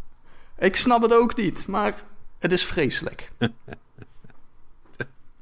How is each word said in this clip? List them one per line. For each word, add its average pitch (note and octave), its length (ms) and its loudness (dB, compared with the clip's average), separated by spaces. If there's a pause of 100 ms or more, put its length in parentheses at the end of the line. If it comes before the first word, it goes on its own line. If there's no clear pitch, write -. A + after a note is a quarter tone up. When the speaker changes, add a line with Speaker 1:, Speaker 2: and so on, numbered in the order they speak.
(580)
Speaker 1:
ik F#3+ 180 4
snap A#3+ 260 6
het A3+ 120 6
ook A#3 220 6
niet, G3+ 300 -2
maar G#3 360 -2 (360)
het F3 140 0
is F3 120 4
vreselijk. - 760 -2
Speaker 2:
<laughs> A#2 180 0 (1900)